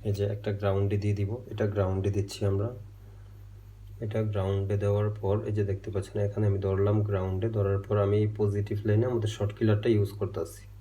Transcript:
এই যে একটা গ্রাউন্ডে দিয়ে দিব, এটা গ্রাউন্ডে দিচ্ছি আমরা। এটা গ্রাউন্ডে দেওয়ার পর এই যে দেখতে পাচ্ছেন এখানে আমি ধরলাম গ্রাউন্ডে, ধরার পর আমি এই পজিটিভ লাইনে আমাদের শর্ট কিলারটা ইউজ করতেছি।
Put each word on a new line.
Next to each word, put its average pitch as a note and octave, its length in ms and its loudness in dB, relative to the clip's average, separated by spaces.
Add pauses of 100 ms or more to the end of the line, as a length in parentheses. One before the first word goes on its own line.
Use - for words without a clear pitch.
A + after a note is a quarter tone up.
এই G#2+ 80 0
যে G2+ 140 0
একটা G#2+ 260 -4
গ্রাউন্ডে G2 460 0
দিয়ে G2+ 160 0
দিব, G2+ 220 -2 (160)
এটা A2 160 0
গ্রাউন্ডে F#2+ 420 0
দিচ্ছি G2 360 -2
আমরা। G2+ 220 2 (1300)
এটা A2 220 -2
গ্রাউন্ডে G2 560 0
দেওয়ার G#2 320 2
পর G#2+ 360 0
এই A2 60 -2
যে G#2 120 2
দেখতে G2 280 -2
পাচ্ছেন G2 300 -2
এখানে G2+ 260 2
আমি G2 120 4
ধরলাম G2 420 2
গ্রাউন্ডে, F#2+ 480 0
ধরার G2 300 2
পর G2+ 180 0
আমি G2+ 200 4
এই G#2+ 100 4 (100)
পজিটিভ G#2 480 0
লাইনে G#2+ 200 4
আমাদের A2+ 220 0
শর্ট G#2 300 -2
কিলারটা G#2+ 320 4
ইউজ G2+ 220 4
করতেছি। - 680 -6